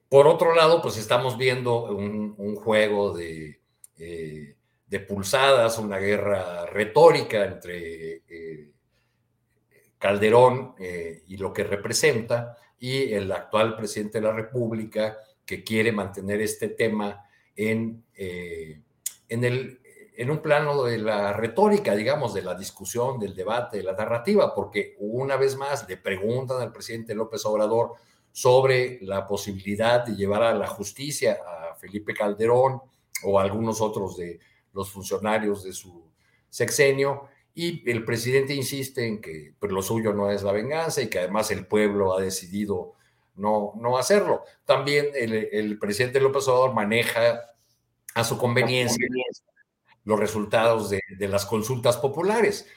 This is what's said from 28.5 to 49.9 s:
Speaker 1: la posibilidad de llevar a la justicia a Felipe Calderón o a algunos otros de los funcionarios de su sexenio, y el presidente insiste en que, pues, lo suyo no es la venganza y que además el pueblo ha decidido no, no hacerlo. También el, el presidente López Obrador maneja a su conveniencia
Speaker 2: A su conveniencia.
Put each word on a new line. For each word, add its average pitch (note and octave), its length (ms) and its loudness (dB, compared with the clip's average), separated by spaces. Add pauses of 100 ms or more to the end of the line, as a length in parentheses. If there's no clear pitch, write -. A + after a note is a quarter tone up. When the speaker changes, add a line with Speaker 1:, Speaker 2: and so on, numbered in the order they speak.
Speaker 1:
la F#2+ 240 -4
posibilidad G#2 800 0
de A2+ 80 -4
llevar G2+ 300 0
a A2+ 100 4
la G2 140 -2
justicia A#2+ 800 -4
a E2 280 -12
Felipe G#2 380 -10
Calderón A#2 680 2 (420)
o G2 160 4
a F#2+ 40 4
algunos G#2+ 360 -2
otros G#2 380 -2
de F2 240 -10 (320)
los G2 180 -8
funcionarios G2+ 720 -2
de F#2 80 -10
su F2+ 400 -18 (380)
sexenio, C#3 800 0 (240)
y E3+ 360 -4
el A2+ 140 -2
presidente B2+ 500 0
insiste C3 540 -4
en G#2 140 -6
que, D#2 360 -16
pues, G2 140 -6
lo F#2+ 100 -2
suyo A2 300 0
no G2+ 180 0
es G2+ 140 -2
la G2+ 80 0
venganza C#3+ 500 -2
y A2+ 60 -4
que F2+ 120 -4
además G2 300 -2
el F#2 160 -4
pueblo G2+ 480 2
ha F#2+ 80 0
decidido F#2+ 720 -6 (420)
no, G#2 400 0
no B2 200 0
hacerlo. F3+ 460 2 (220)
También C#3+ 400 2 (100)
el, A2+ 180 -2 (200)
el G#2+ 260 -4
presidente B2 400 0
López C3+ 300 2
Obrador A2 240 4
maneja A2+ 640 2 (760)
a A#2 100 2
su A#2+ 120 -2
conveniencia A#2+ 580 2
Speaker 2:
A B2 120 -2
su - 0 -
conveniencia. B2+ 380 -6 (580)